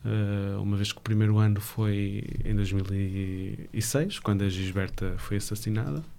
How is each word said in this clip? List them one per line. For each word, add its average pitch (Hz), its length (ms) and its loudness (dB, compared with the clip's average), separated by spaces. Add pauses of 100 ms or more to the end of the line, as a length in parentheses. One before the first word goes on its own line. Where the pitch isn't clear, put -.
eh, 101 540 -2
uma 101 200 0
vez 101 140 0
que - 80 -8
o - 20 -20
primeiro 107 360 4
ano 107 220 6
foi 101 640 -2 (200)
em 107 120 2
dois 101 160 2
mil 98 200 0
e 98 880 -2
seis, 156 360 0
quando 101 260 2
a 98 60 4
Gisberta 95 680 -2
foi 101 200 -2
assassinada. 113 680 -2 (160)